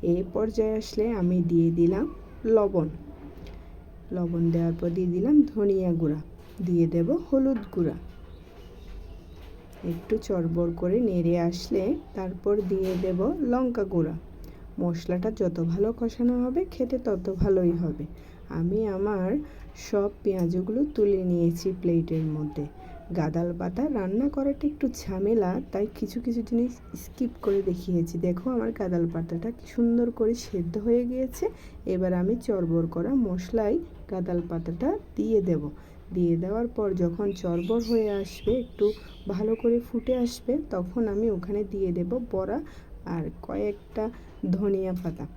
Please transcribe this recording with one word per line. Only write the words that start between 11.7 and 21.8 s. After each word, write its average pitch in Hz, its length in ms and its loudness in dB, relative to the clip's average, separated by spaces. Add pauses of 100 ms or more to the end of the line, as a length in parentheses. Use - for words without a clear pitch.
তারপর 190 400 -2 (140)
দিয়ে 190 240 2 (100)
দেব 185 180 0 (320)
লঙ্কা 240 320 2
গুঁড়া। 165 300 2 (640)
মশলাটা 180 520 0 (100)
যত 175 160 2 (160)
ভালো 202 200 2
কষানো 240 420 0 (100)
হবে, 262 160 0 (100)
খেতে 254 280 -2
তত 196 280 -2 (140)
ভালোই 185 360 6
হবে। 156 280 -2 (460)
আমি 175 280 0 (180)
আমার 196 340 0 (560)
সব 202 240 2 (100)
পেঁয়াজগুলো 185 600 0 (140)
তুলে 202 300 4
নিয়েছি 170 440 2 (100)
প্লেটের 165 460 2 (100)